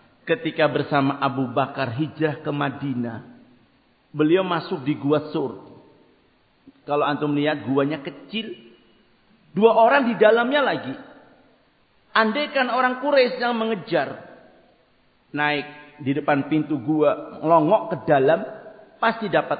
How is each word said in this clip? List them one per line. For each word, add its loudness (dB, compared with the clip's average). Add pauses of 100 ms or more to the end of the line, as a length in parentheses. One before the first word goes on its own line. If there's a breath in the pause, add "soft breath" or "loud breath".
(280 soft breath)
ketika 0
bersama 0
Abu -2
Bakar -4
hijrah -4
ke -6
Madinah, -4 (880)
beliau 2
masuk -6
di -2
Gua -2
Sur. -8 (1160)
Kalau -2
antum -2
lihat, -2
guanya 0
kecil. -10 (1040)
Dua 8
orang 6
di -4
dalamnya 4
lagi. -2 (1160)
Andaikan 0
orang 0
Quraisy 2
yang -2
mengejar, -2 (1120)
naik -2 (320)
di -2
depan 0
pintu -2
gua, 0
ngelongok 4
ke -4 (100)
dalam, 4 (640)
pasti -2
dapat -2